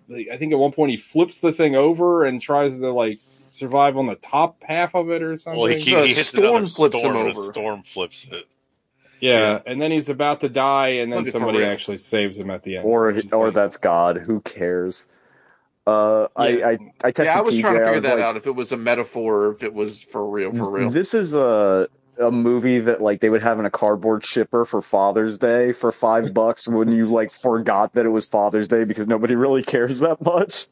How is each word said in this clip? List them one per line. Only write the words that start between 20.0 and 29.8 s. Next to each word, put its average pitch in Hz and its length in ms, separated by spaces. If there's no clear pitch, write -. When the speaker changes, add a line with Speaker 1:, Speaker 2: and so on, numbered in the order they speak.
Speaker 3:
for 104 280
real, 101 240
for 110 180
real. 107 200
Speaker 4:
This 175 220
is 190 220
a, 104 520
a 120 120
movie 123 480
that, 113 220
like, 104 180
they 110 100
would 110 140
have 113 160
in 107 60
a 101 60
cardboard 104 540
shipper 117 400
for 107 160
Father's 101 580
Day 123 320
for 120 200
five 113 420
Speaker 1:
<laughs> - 20
Speaker 4:
bucks 113 320
when 117 240
you, 113 140
like, 110 260
forgot 110 640
that 120 140
it - 20
was 110 160
Father's 104 420
Day 113 180
because 107 220
nobody 117 280
really 131 280
cares 123 360